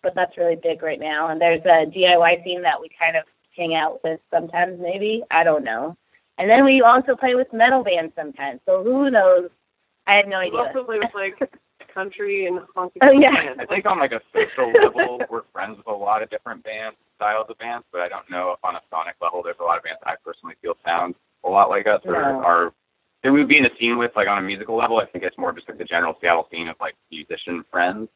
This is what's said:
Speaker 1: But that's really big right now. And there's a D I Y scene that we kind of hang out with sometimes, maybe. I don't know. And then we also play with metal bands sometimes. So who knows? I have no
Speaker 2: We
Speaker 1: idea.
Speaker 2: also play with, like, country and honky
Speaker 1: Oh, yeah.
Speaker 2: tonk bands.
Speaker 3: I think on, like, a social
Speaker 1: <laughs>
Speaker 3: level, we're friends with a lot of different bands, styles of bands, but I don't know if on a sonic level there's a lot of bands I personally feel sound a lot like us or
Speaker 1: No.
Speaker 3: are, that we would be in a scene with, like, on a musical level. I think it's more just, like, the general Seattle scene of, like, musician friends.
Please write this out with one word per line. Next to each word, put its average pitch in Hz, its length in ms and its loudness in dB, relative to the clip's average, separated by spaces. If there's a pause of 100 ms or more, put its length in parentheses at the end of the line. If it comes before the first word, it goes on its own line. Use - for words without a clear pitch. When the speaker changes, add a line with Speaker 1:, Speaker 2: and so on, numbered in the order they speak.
Speaker 1:
But 185 120 -4
that's 180 220 -4
really 170 180 0
big 165 280 -4
right 156 160 -6
now. 151 300 -4
And 160 120 -4
there's 170 240 2
a 165 260 6
D 185 160 2
I 175 100 6
Y 170 260 6
scene 180 180 -8
that 170 180 0
we 160 80 -16 (120)
kind 165 180 0
of 156 60 -2 (320)
hang 165 200 -4
out 160 280 -4
with 160 160 -4 (120)
sometimes, 170 480 -2
maybe. 196 520 -4
I 165 120 2
don't 156 200 2
know. 123 340 -8 (420)
And 185 100 -2
then 247 140 8
we 269 220 6
also 254 300 4
play 247 180 -2
with 254 180 -2
metal 247 320 2
bands 165 320 -2
sometimes. 139 520 -10
So 185 160 2
who 262 260 0
knows? 185 400 4 (560)
I 202 120 4
have 202 100 2
no 196 120 -6
Speaker 2:
We 185 80 -2
Speaker 1:
idea. 220 120 -4
Speaker 2:
also 240 240 -4
play 220 160 -6
with, 233 160 -4
like, 196 360 -6 (400)
country 196 540 -6
and 180 140 -6 (180)
honky 180 240 -8
Speaker 1:
Oh, 269 80 10
yeah. 277 220 8
Speaker 2:
tonk 147 260 -2
bands. - 20 -14
Speaker 3:
I 120 60 -8
think 220 220 -4
on, 190 100 0
like, 139 140 0
a 113 100 -6 (100)
social - 400 -2
Speaker 1:
<laughs> - 140 8
Speaker 3:
level, - 340 -2 (120)
we're - 100 -6 (100)
friends 104 260 -10
with 104 100 -18
a 110 40 -8
lot 104 300 -2
of 110 80 -8
different 107 340 -12
bands, 110 320 -12 (200)
styles 107 340 -4
of 113 80 -16
bands, 117 340 -12
but 87 100 -6
I 87 60 -4
don't 92 220 -12
know 90 220 -6
if 90 120 -8
on 90 120 -6
a 85 60 -14 (100)
sonic 82 280 -8
level 87 220 -6
there's 85 180 -10
a 87 40 -8
lot 85 160 -2
of - 40 -14
bands 82 220 -14
I 85 80 -6 (100)
personally 85 380 -18
feel 85 140 -6 (100)
sound 87 300 -4 (280)
a 87 60 -6
lot 98 220 4
like 101 160 0
us 104 180 2
or 90 80 -4
Speaker 1:
No. 85 320 -2
Speaker 3:
are, 85 260 2 (520)
that 131 80 2
we 143 80 4
would 139 100 0
be 151 80 4
in 139 80 4
a 120 140 -2
scene 120 180 0
with, 120 180 -2
like, 101 120 0
on 101 100 0
a 98 60 -2
musical 104 340 -6
level. 117 220 0
I 104 80 -4
think 90 160 -12
it's 90 160 -8
more 87 140 -4
just, - 140 -18
like, - 120 -20
the 87 60 -10
general 85 360 -2
Seattle 85 300 0
scene 82 160 -10
of, 82 120 -12
like, 80 140 -10 (160)
musician 82 640 -12
friends. 95 440 -2